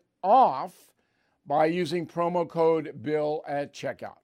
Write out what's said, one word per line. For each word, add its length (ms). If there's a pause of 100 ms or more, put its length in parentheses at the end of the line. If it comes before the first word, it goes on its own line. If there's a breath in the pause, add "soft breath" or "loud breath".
(220)
off 520 (720)
by 220
using 400
promo 420
code 540
Bill 440
at 280
checkout. 500